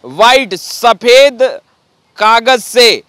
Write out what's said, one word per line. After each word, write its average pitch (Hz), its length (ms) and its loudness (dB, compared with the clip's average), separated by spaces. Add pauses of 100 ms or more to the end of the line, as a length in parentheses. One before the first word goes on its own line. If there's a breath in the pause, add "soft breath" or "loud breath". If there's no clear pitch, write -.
व्हाइट 214 500 0
सफेद 240 840 0 (760)
कागज 226 440 0
से 214 480 0